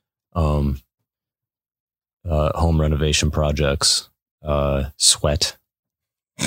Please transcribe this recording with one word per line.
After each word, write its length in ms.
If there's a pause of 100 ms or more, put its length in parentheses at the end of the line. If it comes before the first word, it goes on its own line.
(340)
um, 460 (1500)
uh, 280
home 220
renovation 520
projects, 760 (340)
uh, 420 (120)
sweat, 600 (880)